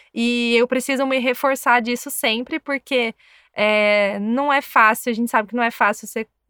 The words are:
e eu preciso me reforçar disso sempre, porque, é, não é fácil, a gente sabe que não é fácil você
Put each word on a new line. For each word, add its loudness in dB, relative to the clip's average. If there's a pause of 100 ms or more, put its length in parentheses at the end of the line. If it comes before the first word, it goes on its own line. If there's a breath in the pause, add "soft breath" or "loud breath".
(140 loud breath)
e 0
eu 4
preciso -2
me -2
reforçar 0
disso -6
sempre, -4
porque, -4 (400 soft breath)
é, 2
não 0
é 2
fácil, 2
a -4
gente -4
sabe 0
que -10
não 0
é 0
fácil -2
você -10 (240)